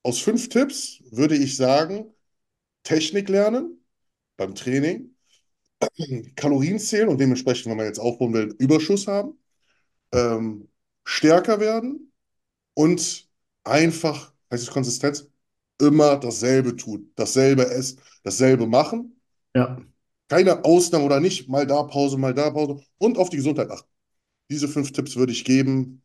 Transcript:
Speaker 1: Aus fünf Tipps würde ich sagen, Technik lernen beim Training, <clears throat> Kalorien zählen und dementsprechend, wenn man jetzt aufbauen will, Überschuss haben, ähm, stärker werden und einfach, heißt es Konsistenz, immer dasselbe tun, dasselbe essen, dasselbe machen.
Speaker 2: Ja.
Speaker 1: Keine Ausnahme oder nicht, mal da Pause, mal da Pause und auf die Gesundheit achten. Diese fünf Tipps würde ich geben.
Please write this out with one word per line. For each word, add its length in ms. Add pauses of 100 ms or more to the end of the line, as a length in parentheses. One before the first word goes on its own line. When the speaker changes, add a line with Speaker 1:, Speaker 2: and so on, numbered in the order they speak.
Speaker 1:
Aus 200
fünf 260
Tipps 640
würde 240
ich 220
sagen, 480 (800)
Technik 460
lernen 500 (580)
beim 180
Training, 560 (680)
<clears throat> 560
Kalorien 440
zählen 300
und 100
dementsprechend, 500
wenn 80
man 80
jetzt 140
aufbauen 340
will, 240
Überschuss 500
haben, 300 (760)
ähm, 560 (360)
stärker 560
werden 520 (640)
und 540 (360)
einfach, 680 (180)
heißt 120
es 80
Konsistenz, 560 (520)
immer 380
dasselbe 580
tun, 400
dasselbe 540
essen, 300 (240)
dasselbe 420
machen. 540 (360)
Speaker 2:
Ja. 240 (500)
Speaker 1:
Keine 360
Ausnahme 400
oder 140
nicht, 280
mal 200
da 160
Pause, 340
mal 160
da 160
Pause 320 (160)
und 220
auf 100
die 80
Gesundheit 320
achten. 200 (600)
Diese 180
fünf 240
Tipps 240
würde 160
ich 140
geben. 600